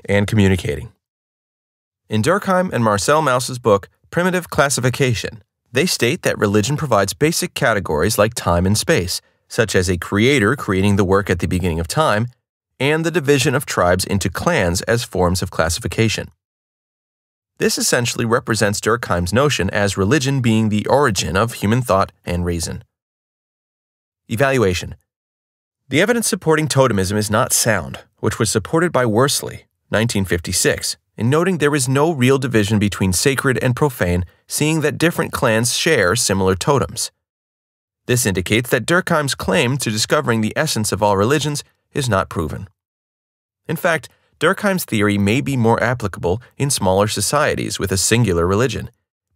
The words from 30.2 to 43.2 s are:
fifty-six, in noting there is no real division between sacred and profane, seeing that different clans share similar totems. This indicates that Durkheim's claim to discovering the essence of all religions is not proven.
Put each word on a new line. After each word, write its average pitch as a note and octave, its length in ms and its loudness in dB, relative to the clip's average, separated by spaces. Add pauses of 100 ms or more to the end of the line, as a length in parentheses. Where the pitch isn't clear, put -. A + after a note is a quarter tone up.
fifty-six, - 720 -2 (180)
in A#2 160 0
noting F3 260 2
there D3 160 2
is C3 160 0
no C#3+ 220 2
real C3+ 260 4
division A2 400 2
between G2 360 0
sacred C#3 500 0
and B2 120 0
profane, F2+ 480 0 (240)
seeing D#3 340 0
that C3 180 -2
different E3 320 0
clans A#2 440 0
share A2 400 2
similar F#2+ 380 0
totems. - 560 -2 (960)
This A#2+ 200 0
indicates G#2 440 0
that B2 160 0
Durkheim's E3 480 0
claim C#3+ 440 0
to A#2+ 120 -4
discovering A#2+ 520 0
the G#2+ 140 -2
essence B2 360 -2
of F#2+ 100 -2
all G#2 160 2
religions C#3+ 460 0 (300)
is C#3 140 -4
not F#2+ 220 0
proven. D2+ 380 -6 (1000)